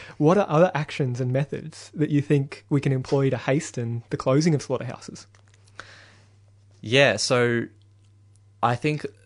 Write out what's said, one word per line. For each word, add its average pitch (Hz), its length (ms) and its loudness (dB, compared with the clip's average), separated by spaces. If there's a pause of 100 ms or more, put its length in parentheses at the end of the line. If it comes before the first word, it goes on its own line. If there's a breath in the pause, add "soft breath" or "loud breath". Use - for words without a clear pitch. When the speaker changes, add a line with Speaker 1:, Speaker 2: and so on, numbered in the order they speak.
(160 loud breath)
Speaker 1:
what 165 220 4
are 196 100 2
other 165 260 4
actions 131 460 -4
and 127 120 -2
methods - 600 -6
that 151 160 -2
you 143 140 2
think 143 480 -2
we 143 100 2
can 139 120 0
employ 135 360 0
to 127 80 -2
hasten 120 720 -4
the - 80 -6
closing 151 380 2
of 131 80 0
slaughterhouses? - 640 -8 (1500 loud breath)
Speaker 2:
Yeah, 117 360 4
so 120 480 0 (1000)
I 117 140 2
think 151 280 -4 (220)